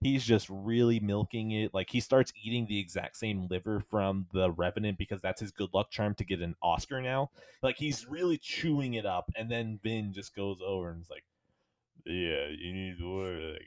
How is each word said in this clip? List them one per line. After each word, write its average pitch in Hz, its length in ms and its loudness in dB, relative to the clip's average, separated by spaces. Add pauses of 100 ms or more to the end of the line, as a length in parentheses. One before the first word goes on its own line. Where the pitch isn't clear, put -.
He's 135 240 2
just 113 260 6
really 113 500 4
milking 107 520 0
it. 107 220 0
Like, 95 160 0
he 123 100 2
starts 131 420 6
eating 117 240 0
the 104 140 -2
exact 92 380 -6
same 101 300 -2
liver 90 420 0
from 98 420 2
The 92 200 4
Revenant 90 460 0
because 98 240 -4
that's 92 200 -2
his 104 100 -6
good 98 220 -4
luck 101 180 2
charm 104 240 0
to - 80 -4
get 90 180 -2
an 85 200 -4
Oscar 87 400 0
now. 131 280 -2 (320)
Like, 127 160 0
he's 131 300 -2
really 165 300 0
chewing 143 580 0
it 107 100 -2
up, 90 300 -2
and 113 160 -6
then 113 320 -4
Vin 110 300 -2
just 95 220 -12
goes 98 300 -2
over 92 240 -2
and 85 120 -10
is 85 80 -16
like, 76 140 -14 (840)
Yeah, 80 420 0
you 80 260 -8
need 92 260 -6
to 87 160 -4
worry. 87 380 -4
Like 82 140 -12